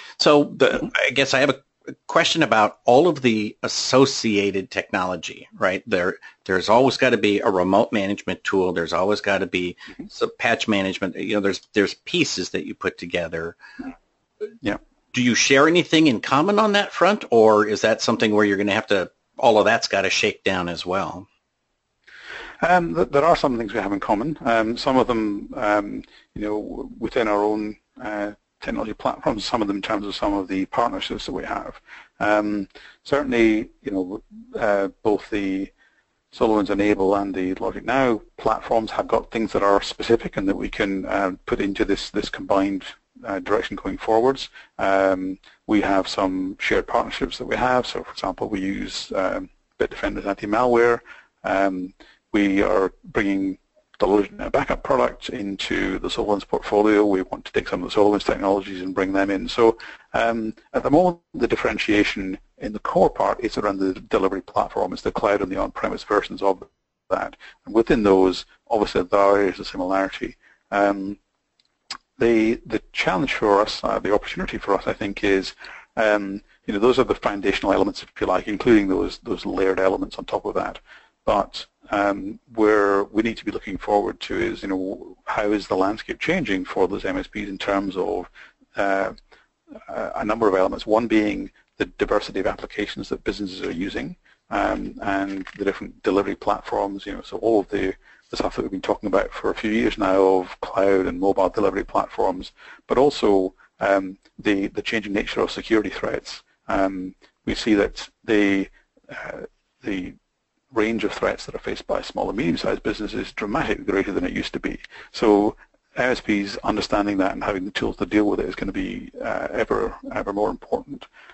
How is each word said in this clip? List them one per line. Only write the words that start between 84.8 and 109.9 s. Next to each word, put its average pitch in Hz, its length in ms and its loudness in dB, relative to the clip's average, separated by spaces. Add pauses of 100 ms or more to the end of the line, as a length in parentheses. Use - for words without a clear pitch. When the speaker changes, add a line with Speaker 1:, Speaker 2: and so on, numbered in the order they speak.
Speaker 2:
how 104 260 -2
is 101 140 -2
the 104 100 0
landscape 98 420 -2
changing 110 460 -2
for 95 240 0
those 98 160 -6
M 95 140 -2
S 95 80 -8
Ps 104 220 -10
in 98 100 -10
terms 98 380 -2
of, 92 340 -4 (460)
uh, 98 360 0 (760)
a, 113 280 -8
a 113 80 -4
number 110 240 2
of 95 60 4
elements, 95 320 2
one 110 200 2
being 104 440 0 (260)
the 98 100 -2
diversity 101 540 -2
of 95 60 -2
applications - 600 -8
that - 160 -8
businesses 98 380 -8
are 87 100 -6
using, 98 440 -8 (340)
um, 101 520 -4
and 98 440 -4 (120)
the 101 60 -4
different - 380 -6
delivery 98 340 0
platforms, 101 680 -4
you 101 80 -10
know, 95 100 -12
so - 160 -14
all 110 220 2
of 90 80 -4
the, 95 260 -2 (360)
the 110 60 -8
stuff - 200 -2
that 117 60 -4
we've - 80 -4
been 95 100 -6
talking 104 280 -4
about 98 240 0
for - 180 -4
a 90 40 -4
few 110 160 -4
years 107 280 0
now 95 240 4
of 95 380 2
cloud 95 460 2
and 87 140 -4
mobile 95 280 2
delivery 98 360 0
platforms, 101 680 -2 (340)
but 107 100 0
also, 107 560 4 (280)
um, 98 360 0 (220)
the, 98 300 0
the - 140 -8
changing 104 300 -4
nature 110 280 -4
of 92 100 0
security 104 400 0
threats. - 520 -8 (260)
Um, 95 460 -2 (300)
we 107 100 -4
see 107 200 2
that - 340 0 (160)
the, 101 440 2 (420)
uh, - 320 -12 (400)
the 95 320 -6 (580)